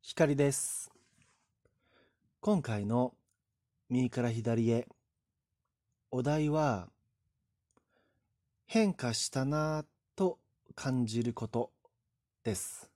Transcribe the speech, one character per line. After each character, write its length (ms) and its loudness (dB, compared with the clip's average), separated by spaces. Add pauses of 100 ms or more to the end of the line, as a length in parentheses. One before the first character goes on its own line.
光 280 2
で 160 4
す。 360 -6 (1500)
今 220 2
回 240 -2
の 280 0 (760)
右 200 2
か 120 -2
ら 100 0
左 380 0
へ、 180 2 (1200)
お 120 -2
題 240 2
は、 400 2 (1800)
変 280 2
化 200 -4
し 160 -4
た 140 -2
な 380 -2
ぁ 40 -12 (300)
と 240 0 (360)
感 300 -2
じ 160 -2
る 120 -2
こ 160 -6
と 220 -2 (760)
で 100 0
す。 400 -10